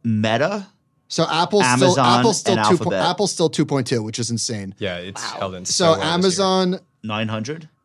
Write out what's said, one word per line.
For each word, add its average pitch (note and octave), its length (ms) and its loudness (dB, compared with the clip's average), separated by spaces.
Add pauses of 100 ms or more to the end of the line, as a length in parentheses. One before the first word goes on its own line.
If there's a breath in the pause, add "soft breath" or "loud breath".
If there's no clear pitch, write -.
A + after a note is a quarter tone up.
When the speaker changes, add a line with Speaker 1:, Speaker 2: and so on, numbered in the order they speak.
Speaker 1:
Meta, A#2+ 640 0 (420)
Speaker 2:
So E3 200 0
Apple's E3+ 340 2
Speaker 1:
Amazon, B2+ 280 6
Speaker 2:
still, C3+ 140 2
Apple's B2 340 4
still F#3+ 180 0
Speaker 1:
and A2 100 2
Speaker 2:
two F3 100 4
po-, A#2 140 -4
Speaker 1:
Alphabet. F#3 180 0
Speaker 2:
Apple's F#3+ 220 -2
still E3 180 0
two - 160 0
point C3+ 220 -2
two, A2+ 160 -2
which G#2+ 160 -8
is A2+ 120 -4
insane. G2+ 460 -6
Speaker 3:
Yeah, F#2 200 -6
it's F#2 240 -12 (120)
Speaker 4:
Wow. - 60 -12
Speaker 3:
held F#2+ 160 -6
in F#2 100 -14
Speaker 2:
So - 60 -6
Speaker 3:
so F3+ 140 0
well D#3+ 100 6
this - 100 -4
year. E3 80 -2
Speaker 2:
Amazon F#3 680 0 (240)
Speaker 1:
Nine G#2+ 240 -4
hundred. B2+ 420 -8 (160)